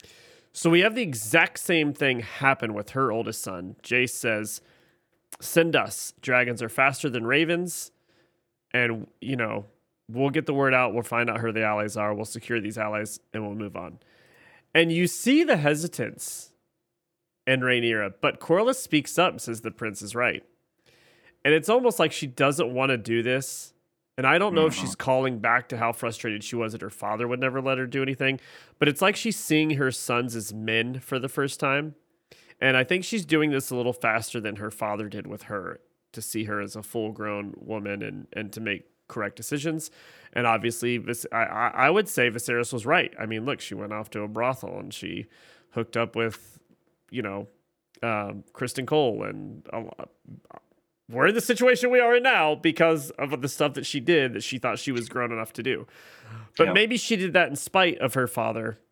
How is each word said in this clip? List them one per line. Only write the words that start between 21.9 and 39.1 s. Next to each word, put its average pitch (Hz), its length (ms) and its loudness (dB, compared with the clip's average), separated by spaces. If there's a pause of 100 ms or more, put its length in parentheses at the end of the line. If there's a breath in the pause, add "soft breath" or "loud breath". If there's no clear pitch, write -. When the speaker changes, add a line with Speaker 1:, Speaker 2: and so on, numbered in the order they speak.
Speaker 1:
like 160 120 4
she - 160 -6
doesn't 135 460 0
wanna 131 240 2
do 113 260 0
this. 127 500 -4 (440)
And 131 100 2
I 156 100 6
don't 196 160 2
know 160 120 6
if 156 80 2
Speaker 2:
Mm-hmm. - 80 -6
Speaker 1:
she's 92 140 -6
calling 131 440 0
back 120 300 2
to 123 80 -6
how 117 160 0
frustrated 110 500 -6
she - 140 -8
was 110 160 -2
that 110 80 -10
her 98 80 -10
father 107 380 -4
would 127 120 -2
never 131 220 -2
let 131 160 0
her 127 100 -4
do 135 160 -4
anything, 135 360 0 (380 soft breath)
but 147 120 8
it's 143 120 0
like 202 140 6
she's - 240 -2
seeing 156 320 4
her 135 200 2
sons 120 440 -2
as 104 180 -8
men 113 460 -2
for 131 180 -6
the 127 120 -4
first 139 300 -4
time. 143 360 -2 (640 soft breath)
And 131 160 4
I 127 80 4
think 185 220 0
she's 208 200 -4
doing 151 260 4
this 135 200 -2
a 127 60 -4
little 123 160 0
faster 113 480 -2
than 101 160 -6
her 107 120 -8
father 104 380 -6
did 101 180 -10
with 101 180 -12
her, 92 360 -10 (320)
to 113 100 -14
see 107 220 -6
her 104 160 -4
as 101 160 -8
a 107 80 -12
full-grown 107 720 -6
woman 104 460 -6
and, 101 300 -10
and 104 180 -8
to - 80 -12
make 104 240 -4 (240)
correct 101 300 -6